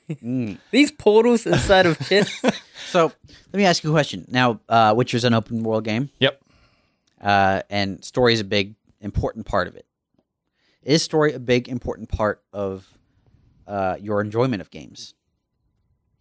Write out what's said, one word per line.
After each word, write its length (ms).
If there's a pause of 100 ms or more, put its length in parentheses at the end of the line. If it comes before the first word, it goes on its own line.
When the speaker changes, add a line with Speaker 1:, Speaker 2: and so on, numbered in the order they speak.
Speaker 1:
Mm. 480 (140)
Speaker 2:
These 220
portals 520
inside 400
of 220
chests. 340
Speaker 1:
<laughs> 200 (300)
So, 200 (400)
let 60
me 80
ask 180
you 60
a 40
question. 360
Now, 400
uh, 260
Witcher's 300
an 80
open 300
world 200
game. 260 (120)
Speaker 3:
Yep. 200 (800)
Speaker 1:
Uh, 500
and 360
story 260
is 80
a 60
big, 300 (260)
important 440
part 220
of 80
it. 100 (1000)
Is 200
story 300
a 60
big, 280
important 400
part 340 (120)
of, 340 (800)
uh, 320
your 220
enjoyment 400
of 100
games? 420 (1080)